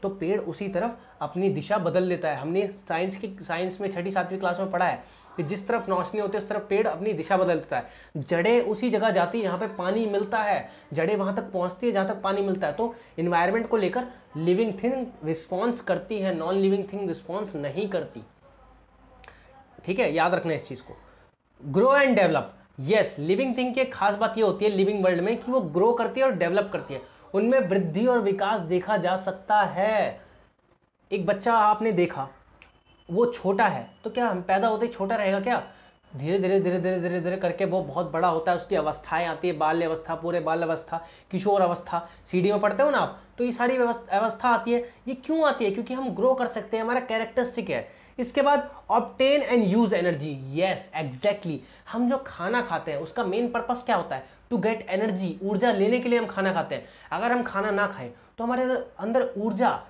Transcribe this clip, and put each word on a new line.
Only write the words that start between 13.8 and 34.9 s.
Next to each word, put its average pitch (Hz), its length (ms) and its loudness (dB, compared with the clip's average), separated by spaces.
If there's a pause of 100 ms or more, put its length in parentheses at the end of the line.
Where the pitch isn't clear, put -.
लिविंग 180 360 2 (100)
थिंग 254 240 0 (160)
रिस्पॉन्स 185 580 -2
करती 202 380 -2
है, 190 160 0
नॉन 165 200 -2
लिविंग 196 280 4 (100)
थिंग 196 140 -4
रिस्पॉन्स 180 480 -6
नहीं 147 340 -4
करती, 151 320 -6 (1600)
ठीक 185 140 -2
है, 175 140 2
याद 165 200 4
रखना 165 200 0
इस - 120 -4
चीज़ - 180 -12
को। - 140 -18 (760)
Grow 262 320 6
and 254 160 4
develop, 160 240 4 (460)
yes, 208 300 2
लिविंग 214 380 0
थिंग 247 160 0
की 262 80 0
एक 254 120 -2
खास 202 220 0
बात 220 220 0
ये 226 60 2
होती 202 220 2
है 214 60 4
लिविंग 196 320 2
वर्ल्ड 180 180 4
में 220 160 0
कि 240 140 -6
वो 262 100 2
ग्रो 180 320 4
करती 233 260 -2
है 269 60 4
और 262 60 4
डेवलप 190 420 0
करती 147 200 -8
है। 127 80 -8 (320)
उनमें 226 260 4
वृद्धि 190 480 2
और 247 120 4
विकास 196 400 0
देखा 180 380 0
जा 180 180 0
सकता 190 460 0
है। 185 600 0 (880)
एक 190 140 -2
बच्चा 196 280 2
आपने 214 380 4
देखा, 170 360 0 (840)
वो 214 140 2
छोटा 202 420 2
है, 135 220 -4 (140)
तो 220 60 -8
क्या 233 180 0
हम 185 140 -2
पैदा 196 260 2
होते 220 180 0
ही 233 60 -4